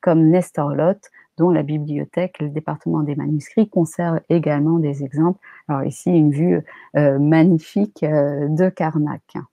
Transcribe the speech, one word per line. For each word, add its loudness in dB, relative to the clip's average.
comme 4
Nestor 0
Loth, -2
dont 2
la 0
bibliothèque, -6
le -4
département -6
des -4
manuscrits, -2
conserve -2
également 0
des -4
exemples. 0
Alors -2
ici, -4
une 6
vue, 0
euh, 4
magnifique, 2
euh, -2
de 2
Karnak. -4